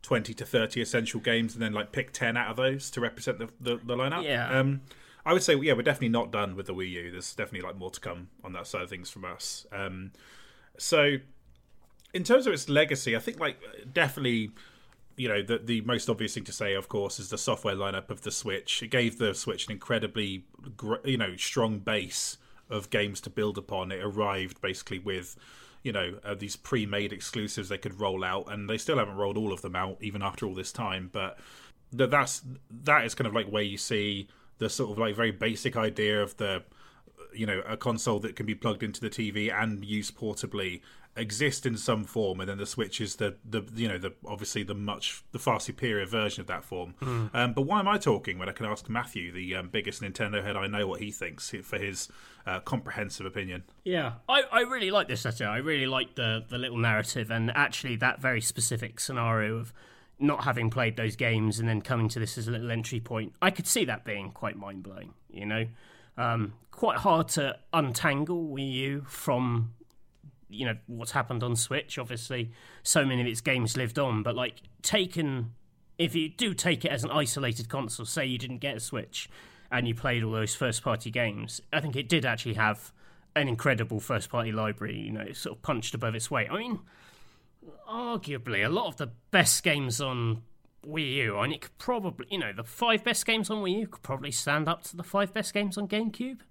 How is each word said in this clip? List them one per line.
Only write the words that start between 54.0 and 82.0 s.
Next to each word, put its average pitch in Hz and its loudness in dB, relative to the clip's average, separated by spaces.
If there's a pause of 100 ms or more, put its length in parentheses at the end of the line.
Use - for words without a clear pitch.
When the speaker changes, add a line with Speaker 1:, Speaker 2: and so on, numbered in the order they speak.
Speaker 2:
I, 277 4 (100)
I 233 6
really 247 0
like 196 4
this 120 -4
letter. 117 -2
I 104 0
really 139 0
like 131 0
the, 113 0
the 123 -6
little 120 -4
narrative, 110 4
and 113 2
actually 135 2
that 127 2
very 127 2
specific 113 -2
scenario 113 2
of 117 -6 (480)
not 139 4
having 117 2
played 113 2
those 113 0
games 110 2
and 113 2
then 110 4
coming 113 2
to 113 -2
this 113 -2
as 110 -2
a 117 -2
little 117 -2
entry 113 -2
point. 110 -4
I 185 6
could - -4
see - 4
that 113 -4
being 101 -6
quite 101 -6
mind-blowing, 95 -12 (160)
you 101 -10
know? 110 0 (500)
Um, 117 0 (180)
quite 170 2
hard 165 6
to 139 0 (120)
untangle 156 2
Wii 135 -2
U 135 -2
from, 120 2 (720)
you 107 -4
know, 113 2 (120)
what's 113 -8
happened 120 0
on 120 2
Switch. 135 -2
Obviously, 120 -4 (320)
so 147 6
many 127 4
of 120 2
its 117 -2
games 127 2
lived 123 0
on, 117 2
but, 117 0
like, 123 -4 (180)
taken, 151 0 (460)
if 165 2
you 160 2
do 202 0
take 160 2
it 160 2
as 131 0
an 156 -2
isolated 123 0
console, 120 -4
say 147 -2
you 127 -2
didn't 127 -6
get 139 -2
a 110 -6
Switch - -6 (420)
and 123 2
you 113 2
played 117 2
all 110 0
those 110 0
first-party 117 0
games, 113 -2 (100)
I 151 2
think 143 -4
it 127 -4